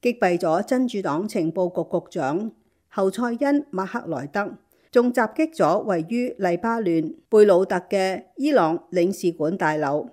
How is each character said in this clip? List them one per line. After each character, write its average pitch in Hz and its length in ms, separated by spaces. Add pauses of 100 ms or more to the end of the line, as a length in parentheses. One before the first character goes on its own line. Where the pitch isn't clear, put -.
擊 240 160
斃 180 200
咗 175 260
真 254 240
主 208 140
黨 170 260
情 165 240
報 180 180
局 175 300
局 - 120
長 170 380 (380)
侯 196 240
賽 240 220
因· 233 60 (320)
馬 190 140
克 233 220
萊 143 220
德， 208 240 (360)
仲 240 220
襲 220 240
擊 320 180
咗 170 300
位 175 240
於 240 300
黎 180 180
巴 226 240
嫩 165 340 (160)
貝 214 160
魯 190 200
特 190 100 (140)
嘅 190 340 (140)
伊 294 160
朗 170 280 (100)
領 180 200
事 180 220
館 165 240
大 156 180
樓。 151 380